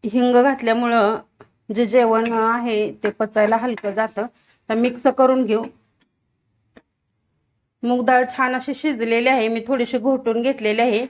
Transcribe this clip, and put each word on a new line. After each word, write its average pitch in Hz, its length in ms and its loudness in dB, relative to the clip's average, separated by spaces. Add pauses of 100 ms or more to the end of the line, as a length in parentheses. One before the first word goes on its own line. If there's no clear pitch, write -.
(120)
हिंग 247 320 4
घातल्यामुळं 233 720 2 (580)
जे 240 100 0
जेवण 226 480 2
आहे 226 580 -2
ते 214 180 -6
पचायला 214 480 0
हलकं 226 340 -4
जातं. 214 340 -4 (440)
तर 226 40 -2
मिक्स 247 340 0 (100)
करून 262 280 4
घेऊ. 220 180 0 (2250)
मूग 247 220 0
डाळ 254 180 4 (140)
छान 254 180 0
अशी 254 180 -6
शिजलेली 240 560 0
आहे, 247 180 2
मी 226 200 -4
थोडीशी 247 300 -2
घोटून 240 440 -2
घेतलेली 226 400 -2
आहे 240 280 0